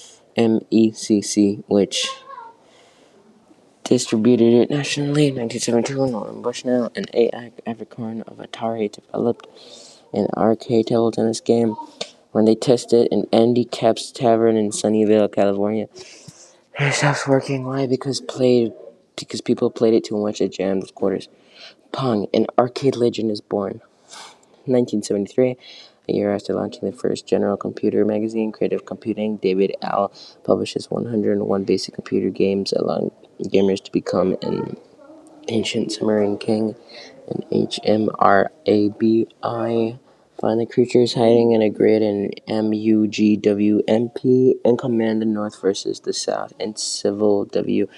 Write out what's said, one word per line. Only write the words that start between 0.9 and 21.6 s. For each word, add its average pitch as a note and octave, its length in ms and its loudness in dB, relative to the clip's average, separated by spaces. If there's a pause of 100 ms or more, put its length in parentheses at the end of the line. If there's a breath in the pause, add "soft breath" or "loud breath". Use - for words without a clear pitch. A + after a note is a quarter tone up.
C G#2 300 0
C, G#2 460 0
which G2+ 420 0 (1800 soft breath)
distributed A#2 720 4
it A#2+ 140 4
nationally C#3+ 600 0
in C3+ 60 -4
nineteen A#2 260 -8
seventy-two. B2 440 0
Nolan A#2 360 -6
Bushnell B2 560 -4
and G2+ 160 -6
A. A#2 200 2
Ack A#2+ 320 -16
Avercorn A2+ 580 -10
of G#2+ 160 -18
Atari A2+ 520 -6
developed - 560 -4 (640 loud breath)
an G#2 240 0
arcade A2+ 520 0
table A#2 240 0
tennis A2+ 280 -2
game A#2 380 0 (560 loud breath)
when A2 120 2
they A2 100 6
tested A#2+ 500 2
it - 60 -4
in G2+ 200 0
Andy A#2 320 4
Capp's - 480 -2
Tavern A2+ 460 2
in G#2 140 0
Sunnyvale, G#2+ 600 2
California. G2+ 560 0 (920 loud breath)
It C#3+ 120 0
stops C#3 360 -2
working. C3+ 360 0
Why? C3+ 220 -4
Because B2+ 360 -2
played, B2 520 2 (420)
because - 240 -10
people A#2+ 300 -2
played A2+ 240 2
it A2+ 100 2
too G#2+ 140 -6
much G#2 240 -4
at F#2+ 100 0
Jam's F#2+ 380 -4
quarters. - 400 -4 (640 loud breath)